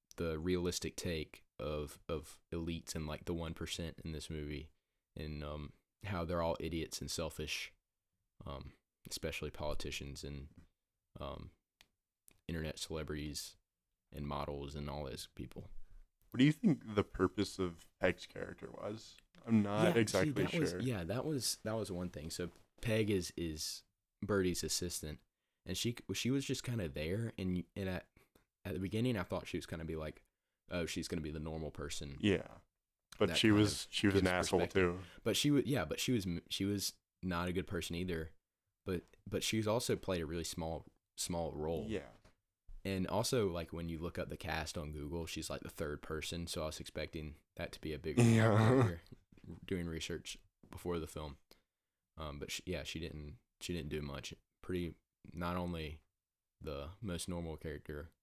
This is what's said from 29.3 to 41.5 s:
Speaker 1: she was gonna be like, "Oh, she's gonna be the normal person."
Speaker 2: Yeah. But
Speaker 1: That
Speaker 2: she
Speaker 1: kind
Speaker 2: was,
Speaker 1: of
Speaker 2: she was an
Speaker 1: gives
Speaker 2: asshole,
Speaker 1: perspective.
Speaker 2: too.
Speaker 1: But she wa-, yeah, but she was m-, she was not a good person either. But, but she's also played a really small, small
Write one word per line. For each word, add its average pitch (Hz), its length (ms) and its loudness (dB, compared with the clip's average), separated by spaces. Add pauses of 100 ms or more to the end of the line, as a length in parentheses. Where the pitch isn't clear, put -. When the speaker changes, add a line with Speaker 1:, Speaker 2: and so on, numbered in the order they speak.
Speaker 1:
she - 100 -4
was 78 100 -4
gonna 82 180 -4
be 80 120 -2
like, 78 260 -6 (480)
"Oh, 87 160 0
she's 82 220 -2
gonna 85 140 -2
be 76 100 -4
the 80 80 -4
normal 80 300 -4
person." 73 500 -6
Speaker 2:
Yeah. 98 180 6 (800)
But 104 120 6
Speaker 1:
That 82 80 0
Speaker 2:
she 113 100 8
Speaker 1:
kind 104 120 10
Speaker 2:
was, 104 120 8
Speaker 1:
of - 180 -4
Speaker 2:
she - 160 2
was 98 80 8
an 98 80 8
Speaker 1:
gives 92 100 6
Speaker 2:
asshole, 87 280 6
Speaker 1:
perspective. 87 340 6
Speaker 2:
too. 92 40 -6 (240)
Speaker 1:
But 104 140 2
she 147 140 4
wa-, 143 160 8
yeah, 123 180 2
but - 160 -2
she 131 120 2
was 107 120 4
m-, 85 240 0
she - 160 -2
was 101 300 0 (280)
not 90 260 0
a 90 40 0
good 87 140 0
person 87 280 -2
either. 85 360 -2 (560)
But, 90 160 0 (260)
but 101 160 0
she's 110 240 2
also 113 280 2
played 90 260 0
a 78 40 -2
really 82 180 -2
small, 80 420 -4 (320)
small 85 360 0